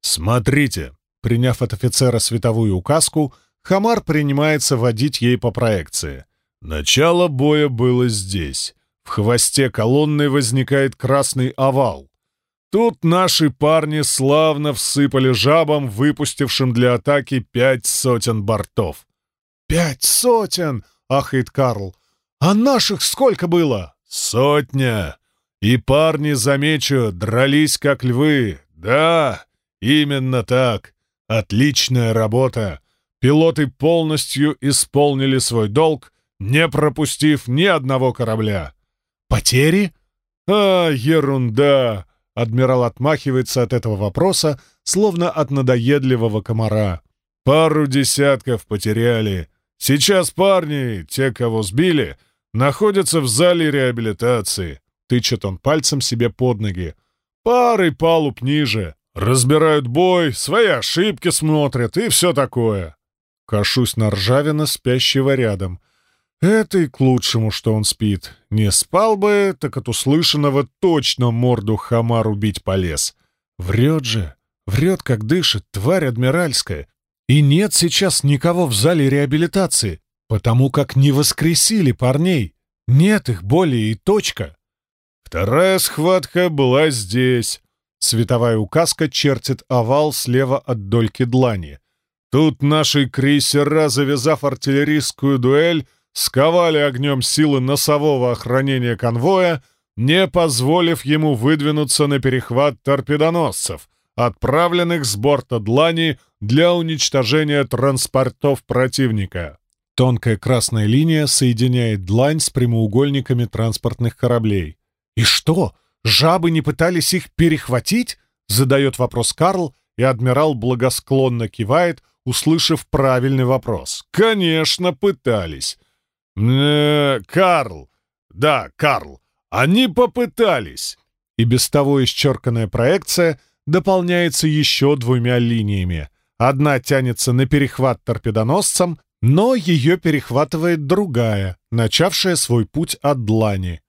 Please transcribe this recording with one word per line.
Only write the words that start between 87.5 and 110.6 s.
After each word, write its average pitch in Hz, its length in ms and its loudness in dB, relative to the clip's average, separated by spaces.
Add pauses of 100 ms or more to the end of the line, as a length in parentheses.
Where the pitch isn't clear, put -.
Световая 117 580 0
указка 156 540 -2
чертит 135 580 -2
овал 131 460 0
слева 131 460 -2
от 107 300 -8
дольки 113 340 0
длани. 117 560 -2 (520)
Тут 151 300 2
наши 143 480 0
крейсера, 143 800 0
завязав 139 540 -2
артиллерийскую 139 960 -2
дуэль, 143 480 2 (260)
сковали 160 640 2
огнем 139 460 -2
силы 147 380 2
носового 143 680 0
охранения 123 640 -2
конвоя, 160 680 0 (340)
не 156 300 2
позволив 165 760 0
ему 151 300 0
выдвинуться 147 720 0
на 143 140 0
перехват 131 640 0
торпедоносцев, 147 1080 -2 (260)
отправленных 170 880 0
с 107 120 -4
борта 123 420 -2
длани 160 640 0 (220)
для 151 320 4
уничтожения 147 920 0
транспортов 131 1000 -2
противника. 110 920 -2 (380)
Тонкая 120 420 2
красная 113 480 -2